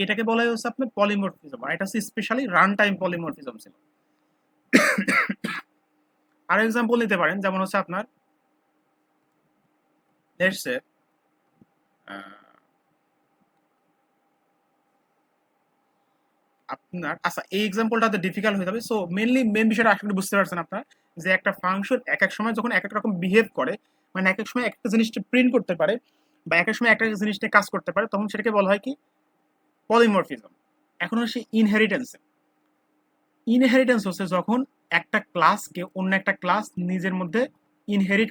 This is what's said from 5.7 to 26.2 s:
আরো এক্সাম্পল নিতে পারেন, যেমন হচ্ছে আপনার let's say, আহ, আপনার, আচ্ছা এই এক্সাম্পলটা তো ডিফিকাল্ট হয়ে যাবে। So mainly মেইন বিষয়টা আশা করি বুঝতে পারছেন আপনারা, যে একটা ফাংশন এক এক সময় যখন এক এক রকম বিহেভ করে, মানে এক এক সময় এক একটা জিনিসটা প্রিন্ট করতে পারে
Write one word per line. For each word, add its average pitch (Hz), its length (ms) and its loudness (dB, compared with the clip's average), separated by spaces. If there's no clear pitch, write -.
আরো 190 160 4
এক্সাম্পল 226 380 0
নিতে 202 180 2
পারেন, 160 220 2
যেমন 190 180 0
হচ্ছে 190 220 -2
আপনার 185 200 -6
let's 190 240 0
say, 127 140 -6
আহ, 98 400 -18
আপনার, 165 400 -10
আচ্ছা 175 160 -4
এই 208 120 0
এক্সাম্পলটা 220 460 0
তো 202 120 -2
ডিফিকাল্ট 202 300 -2
হয়ে 185 140 -4
যাবে। 226 180 -6
So 233 60 -2
mainly 247 260 2
মেইন 220 180 2
বিষয়টা 226 200 4
আশা 202 120 0
করি 208 160 -2
বুঝতে 196 180 -4
পারছেন 180 260 0
আপনারা, 202 180 -10
যে 185 60 -2
একটা 196 120 0
ফাংশন 190 360 0
এক 151 120 -4
এক 196 100 -4
সময় 220 220 -2
যখন 226 200 -2
এক 185 100 -2
এক - 100 -12
রকম 214 120 -2
বিহেভ 202 240 4
করে, 147 160 -2
মানে 190 180 0
এক 185 100 -4
এক 208 80 -6
সময় 247 180 -2
এক - 80 -6
একটা - 180 -8
জিনিসটা 226 240 2
প্রিন্ট 247 260 4
করতে 185 240 0
পারে 160 140 2